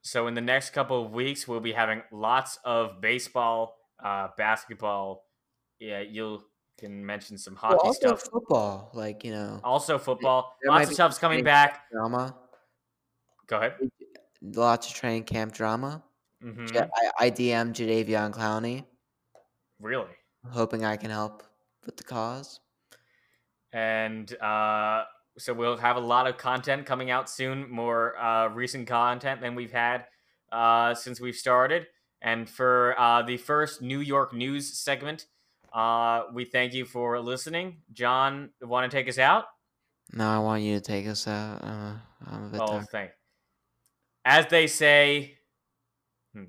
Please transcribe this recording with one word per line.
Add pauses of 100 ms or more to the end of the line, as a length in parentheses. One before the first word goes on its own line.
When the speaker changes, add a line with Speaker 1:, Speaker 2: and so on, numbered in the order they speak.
Speaker 1:
So
in
the
next
couple
of
weeks,
we'll
be
having (100)
lots
of
baseball, (260)
uh,
basketball. (560)
Yeah,
you'll (320)
can
mention
some
Speaker 2:
Well,
Speaker 1:
hockey
Speaker 2:
also
Speaker 1:
stuff.
Speaker 2:
football,
like,
you
know.
Speaker 1:
Also
football.
Speaker 2:
There
Speaker 1:
Lots
Speaker 2:
might
Speaker 1:
of
Speaker 2:
be
Speaker 1:
stuff's
coming
Speaker 2:
training
Speaker 1:
back.
Speaker 2:
drama. (1080)
Speaker 1:
Go
ahead. (680)
Speaker 2:
Lots
of
training
camp
drama. (400)
Speaker 1:
Mm-hmm.
Speaker 2:
Ja-, (300)
I,
I
D
M
Jadeveon
Clowney. (960)
Speaker 1:
Really? (400)
Speaker 2:
Hoping
I
can
help (420)
with
the
cause. (1120)
Speaker 1:
And, (120)
uh, (320)
so
we'll
have
a
lot
of
content
coming
out
soon,
more,
uh,
recent
content
than
we've
had, (460)
uh,
since
we've
started. (340)
And
for,
uh,
the
first
New
York
news
segment, (460)
uh,
we
thank
you
for
listening. (140)
John, (120)
wanna
take
us
out? (640)
Speaker 2:
No,
I
want
you
to
take
us
out.
Uh, (320)
I'm
a
bit
Speaker 1:
Oh,
Speaker 2:
tired.
Speaker 1:
thank, (1120)
as
they
say, (920)
hmm.